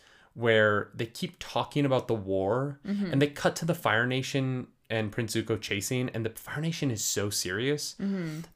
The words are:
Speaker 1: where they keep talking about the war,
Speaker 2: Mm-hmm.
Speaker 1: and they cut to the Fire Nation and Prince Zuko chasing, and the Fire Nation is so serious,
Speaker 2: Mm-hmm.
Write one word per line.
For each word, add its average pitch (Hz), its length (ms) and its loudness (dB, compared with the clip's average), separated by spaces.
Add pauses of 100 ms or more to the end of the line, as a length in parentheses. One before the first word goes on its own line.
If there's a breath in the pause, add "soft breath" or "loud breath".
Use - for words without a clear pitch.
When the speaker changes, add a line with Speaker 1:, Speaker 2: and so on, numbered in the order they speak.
(340 soft breath)
Speaker 1:
where 110 600 4
they 120 140 -4
keep - 320 -8
talking - 460 0
about 131 220 2
the 123 60 2
war, 104 760 0
Speaker 2:
Mm-hmm. 202 240 -2
Speaker 1:
and 139 100 4
they 147 60 4
cut 151 280 0
to - 100 -6
the 165 80 4
Fire 117 320 2
Nation 131 640 -2 (220)
and 110 220 0
Prince 113 240 -2
Zuko 110 240 0
chasing, 123 540 -2
and 113 120 -4
the 113 40 -2
Fire - 320 -10
Nation 160 300 -2
is 104 120 -4
so 101 280 0
serious, 120 680 -2
Speaker 2:
Mm-hmm. 170 420 -4 (140)